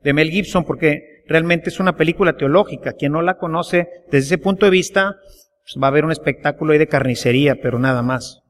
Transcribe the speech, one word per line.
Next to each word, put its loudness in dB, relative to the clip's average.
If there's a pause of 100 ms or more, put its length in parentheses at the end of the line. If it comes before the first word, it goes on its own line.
de 0
Mel 0
Gibson, -2
porque -4
realmente 0
es -10
una 0
película 0
teológica. 0
Quien -4
no -2
la -2
conoce -2 (200)
desde 2
ese 0
punto 0
de 6
vista, 0 (440)
pues, -10
va 2
a 2
ver 4
un 0
espectáculo -2
ahí 6
de 2
carnicería, 0
pero -2
nada 0
más. -6